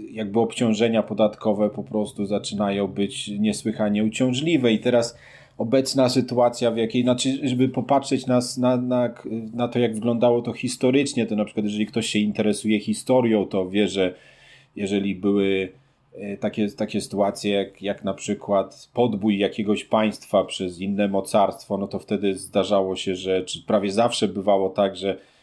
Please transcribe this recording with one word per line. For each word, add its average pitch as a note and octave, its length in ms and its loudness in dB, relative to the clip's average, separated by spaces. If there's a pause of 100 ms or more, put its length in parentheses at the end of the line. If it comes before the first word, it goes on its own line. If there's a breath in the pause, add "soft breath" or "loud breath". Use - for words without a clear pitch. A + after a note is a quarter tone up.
(100)
jakby G#2+ 300 -2
obciążenia A2+ 600 2
podatkowe G#2 680 0
po G#2 120 -10
prostu G#2 440 -4
zaczynają G2+ 600 -2
być G2 420 -4
niesłychanie G#2+ 760 0
uciążliwe B2+ 680 2
i G#2+ 60 4
teraz A#2+ 400 2 (400 loud breath)
obecna C3 500 2
sytuacja, A#2+ 600 2
w A2 60 -2
jakiej, A#2 260 0
znaczy, C3 460 0
żeby B2+ 200 2
popatrzeć C3+ 580 0
na, B2 140 4 (180)
na, B2+ 180 2
na, B2 380 0 (400)
na A#2+ 140 0
to, B2 100 -2
jak A2+ 160 2
wyglądało A#2+ 480 2
to A#2+ 100 -6
historycznie, B2+ 760 0
to G#2+ 100 -4
na G#2+ 80 0
przykład G#2 220 -4
jeżeli G#2 200 -2
ktoś A2 200 -4
się - 120 0
interesuje G#2 640 0
historią, A2 640 2
to F#2 240 -2
wie, G2+ 180 2
że F2+ 260 0 (640 loud breath)
jeżeli G2 380 -2
były, G2 580 0 (420 soft breath)
e, G2+ 220 -10
takie, G#2 320 -2
takie G#2 320 -4
sytuacje G2+ 540 -2
jak, G2 280 -4
jak G2 220 -6
na G3 100 -2
przykład - 800 -4
podbój G#2+ 460 2
jakiegoś G2+ 460 0
państwa G#2+ 600 0
przez F2+ 360 -6
inne G2+ 280 0
mocarstwo, G2 680 0
no G2 100 -4
to G2 100 -8
wtedy G2 360 -2
zdarzało F#2+ 600 0
się, F#2+ 180 -4
że, F#2 300 -2
czy - 180 -12
prawie G2+ 300 0
zawsze A2+ 360 2
bywało G2 400 2
tak, F#2+ 280 0
że F#2+ 220 -4 (240 loud breath)